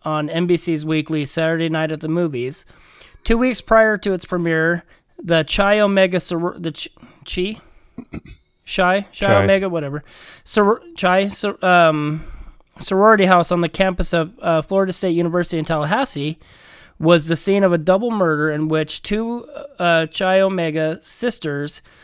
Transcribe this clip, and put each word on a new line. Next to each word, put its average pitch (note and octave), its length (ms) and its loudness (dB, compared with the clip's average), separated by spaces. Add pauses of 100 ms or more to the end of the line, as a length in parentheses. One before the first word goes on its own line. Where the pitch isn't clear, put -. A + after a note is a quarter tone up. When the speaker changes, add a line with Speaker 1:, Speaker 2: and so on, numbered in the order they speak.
Speaker 1:
on D3+ 260 -4
N E3+ 160 -2
B F3 100 2
C's D#3 300 -4
weekly D#3 380 -2
Saturday E3 440 -2
Night D#3+ 240 -2
at D#3 80 -8
the D#3 80 -8
Movies. D3+ 560 -4 (600)
Two A#3 120 2
weeks B3 240 0
prior A3 380 4
to G3+ 160 -2
its F3 100 -6
premiere, E3+ 600 0 (380)
the E3 220 2
Chi G3+ 340 2
Omega G3 400 2
soror-, F3 440 -4
the E3 100 -4
Ch-, - 160 -12 (380)
Chi? G3 340 -6 (1080)
Chi? F#3+ 360 0
Chi - 100 -12
Speaker 2:
Chi. G3 220 0 (100)
Speaker 1:
Omega, G3 240 2
whatever. D3 340 -6 (420)
Soror-, G#3+ 360 2 (180)
Chi, F#3 280 2
sor-, G3+ 360 -4
um, D#3+ 600 4 (540)
sorority G3+ 480 4
house F3+ 260 4
on F3 80 0
the E3+ 80 0
campus F#3 460 -2
of, E3+ 260 0
uh, D#3+ 220 0
Florida F#3+ 300 0
State F#3 220 -2
University E3+ 440 -2
in D#3 80 -4
Tallahassee D#3+ 720 -2 (640)
was D#3+ 260 4
the E3 80 0
scene G3 300 0
of F3+ 80 4
a E3+ 60 2
double F#3+ 340 0
murder D#3+ 360 0
in D3+ 200 -2
which D#3 340 -4
two, A3+ 460 -6 (320)
uh, E3+ 260 2 (100)
Chi F#3+ 220 2
Omega E3 640 -2
sisters D3+ 800 -6 (220)